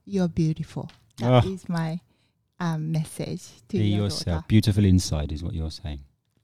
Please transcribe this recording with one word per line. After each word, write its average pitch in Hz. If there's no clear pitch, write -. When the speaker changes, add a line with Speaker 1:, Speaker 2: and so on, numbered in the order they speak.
Speaker 1:
You're 190
beautiful. 160
That 123
Speaker 2:
Ah. 185
Speaker 1:
is 190
my, 165
um, 160
message 160
to 214
Speaker 2:
Be 104
Speaker 1:
your 101
Speaker 2:
yourself. -
Speaker 1:
daughter. 82
Speaker 2:
Beautiful 107
inside 87
is 78
what 87
you're 80
saying. 73